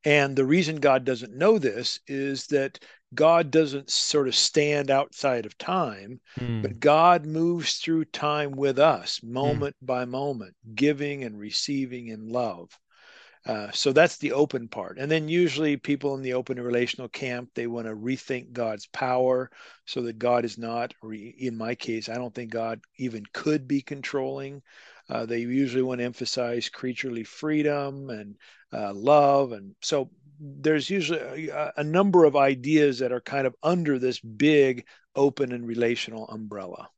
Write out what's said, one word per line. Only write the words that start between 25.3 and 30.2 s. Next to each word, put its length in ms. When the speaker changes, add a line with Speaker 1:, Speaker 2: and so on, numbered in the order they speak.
Speaker 1:
usually 420
wanna 220
emphasize 640
creaturely 560
freedom 840
and, 260
uh, 220
love. 580
And 300
so 280